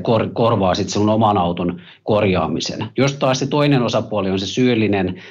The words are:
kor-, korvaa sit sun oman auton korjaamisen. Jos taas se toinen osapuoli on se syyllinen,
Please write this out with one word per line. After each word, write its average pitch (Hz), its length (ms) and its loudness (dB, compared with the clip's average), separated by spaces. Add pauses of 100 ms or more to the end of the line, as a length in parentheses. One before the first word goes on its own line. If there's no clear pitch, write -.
kor-, 107 300 0
korvaa 104 420 2
sit 95 140 -2
sun 104 200 0
oman 107 300 2
auton 87 420 -2 (240)
korjaamisen. 90 800 0 (120)
Jos 139 140 2
taas 135 260 0
se 139 80 -2
toinen 143 360 2
osapuoli 107 480 -2
on 95 80 0
se 95 80 -4
syyllinen, 104 840 0